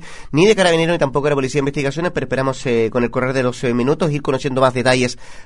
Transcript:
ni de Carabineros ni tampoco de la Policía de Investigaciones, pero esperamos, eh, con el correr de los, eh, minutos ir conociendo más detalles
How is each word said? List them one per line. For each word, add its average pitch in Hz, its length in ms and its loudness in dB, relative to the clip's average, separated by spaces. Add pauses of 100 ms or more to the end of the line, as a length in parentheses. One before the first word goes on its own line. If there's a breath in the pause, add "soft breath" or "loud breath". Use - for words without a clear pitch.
(320 loud breath)
ni 160 140 6
de 214 100 6
Carabineros 170 380 2
ni 160 40 -2
tampoco 143 280 0
de 147 40 2
la 147 60 2
Policía 135 220 -2
de - 20 2
Investigaciones, 139 520 -2
pero 147 120 -4
esperamos, 131 420 -2
eh, 117 240 2
con 120 140 2
el 117 60 -2
correr 127 240 -2
de 135 80 0
los, 123 220 -2
eh, 120 100 0
minutos 143 380 2
ir 143 100 -4
conociendo 131 400 -2
más 127 100 4
detalles 127 460 0 (280 loud breath)